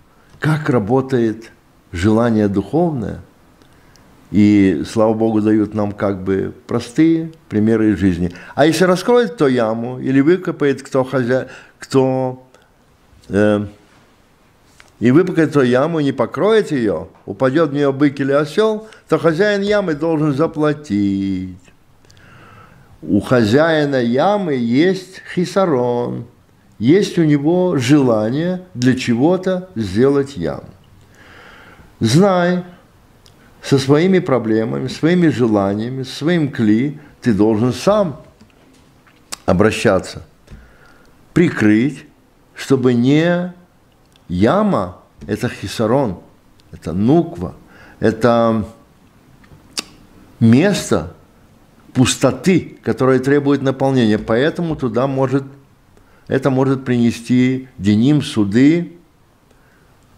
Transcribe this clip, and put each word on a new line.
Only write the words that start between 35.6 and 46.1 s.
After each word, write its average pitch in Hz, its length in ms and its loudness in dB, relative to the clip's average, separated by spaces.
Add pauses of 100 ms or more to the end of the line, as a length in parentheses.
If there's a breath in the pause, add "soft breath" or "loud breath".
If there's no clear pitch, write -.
своим 151 480 -2
кли 120 480 0 (220 loud breath)
ты 120 120 0
должен 110 400 2
сам 190 480 -2 (1200)
обращаться, 98 800 0 (1120 soft breath)
прикрыть, 131 720 2 (500)
чтобы 127 380 0
не 165 600 0 (760)
яма — 113 720 0 (300)
это 110 220 -4
хисарон, 110 720 -4 (520)